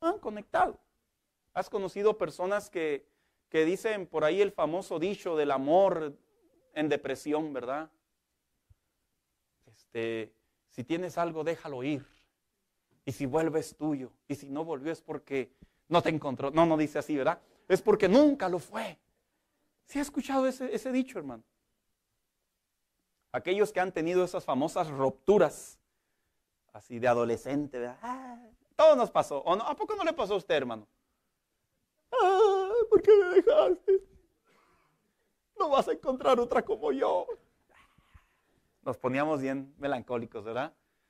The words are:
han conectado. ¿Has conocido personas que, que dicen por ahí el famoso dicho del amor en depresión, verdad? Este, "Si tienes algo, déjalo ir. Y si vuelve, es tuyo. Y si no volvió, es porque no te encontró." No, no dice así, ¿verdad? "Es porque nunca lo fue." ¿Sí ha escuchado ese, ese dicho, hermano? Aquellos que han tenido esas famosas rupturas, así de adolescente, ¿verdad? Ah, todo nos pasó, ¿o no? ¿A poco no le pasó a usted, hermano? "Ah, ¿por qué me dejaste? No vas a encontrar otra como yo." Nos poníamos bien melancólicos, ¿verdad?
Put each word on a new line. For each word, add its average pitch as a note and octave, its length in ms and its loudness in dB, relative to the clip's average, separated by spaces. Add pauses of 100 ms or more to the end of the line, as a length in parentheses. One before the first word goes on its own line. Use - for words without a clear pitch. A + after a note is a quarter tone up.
han F4 160 0
conectado. A3 640 -4 (760)
¿Has F#3+ 160 -6
conocido G3+ 480 -2
personas F#3+ 540 -4
que, D#3 360 -4 (420)
que D#3+ 140 2
dicen F#3+ 440 -2
por D#3 180 -4
ahí F3+ 160 2
el G3+ 100 2
famoso F3 460 -4
dicho F3 400 -4
del C#3+ 140 2
amor D#3 640 2 (560)
en D3+ 160 -2
depresión, C#3+ 640 -2
verdad? C3+ 380 -8 (1800)
Este, A2+ 640 -8 (380)
"Si B2 120 -10
tienes E3+ 340 -6
algo, D#3+ 260 -4
déjalo D3+ 400 -8
ir. C#3 220 -4 (1000)
Y C#3+ 60 -8
si C#3 160 -6
vuelve, D#3+ 320 0
es - 180 -12
tuyo. C#3+ 340 -6 (160)
Y C#3+ 80 -6
si C#3 140 -16
no D3+ 160 -6
volvió, D#3 260 -8
es D#3 100 -10
porque C3+ 520 -8 (340)
no E3 140 4
te - 80 0
encontró." C#3 400 -4
No, D#3+ 160 4
no D#3+ 100 4
dice D3+ 220 0
así, D3+ 180 -4
¿verdad? C#3+ 240 0 (280)
"Es F3+ 140 2
porque G3+ 280 4
nunca C#4 400 6
lo F3+ 80 -2
fue." G3+ 400 -10 (880)
¿Sí - 140 -8
ha - 20 0
escuchado C4+ 460 -2
ese, B3+ 260 -4
ese B3+ 180 -4
dicho, B3+ 280 -2
hermano? B2+ 240 -12 (1900)
Aquellos G3 400 0
que F3+ 80 -4
han F#3 120 0
tenido F3 320 0
esas F3+ 200 -6
famosas D#3 460 -2
rupturas, D3 880 2 (960)
así A#2 240 -14
de A#2 100 2
adolescente, A#2+ 680 0
¿verdad? B2 240 -10
Ah, B3 460 -14 (280)
todo D#4 200 8
nos A#3 160 0
pasó, D3 320 -2
¿o E3 120 2
no? G#3+ 80 -2
¿A D4 120 -4
poco G#4+ 200 -4
no G4 80 -4
le E4 100 0
pasó G#3+ 200 -4
a G3+ 40 0
usted, E3+ 180 0
hermano? A#2+ 320 -4 (1200)
"Ah, G4 600 4 (180)
¿por G4+ 120 6
qué G4+ 140 6
me F4+ 200 4
dejaste? G4 640 4 (1600)
No E4+ 100 0
vas C4+ 180 2
a - 40 -2
encontrar C4+ 480 0
otra A#3+ 240 0
como - 280 -2
yo." - 360 0 (1500)
Nos B2 160 -6
poníamos C#3+ 440 -2
bien C3+ 360 -6
melancólicos, A#2+ 680 -6
¿verdad? A#2+ 300 -6 (360)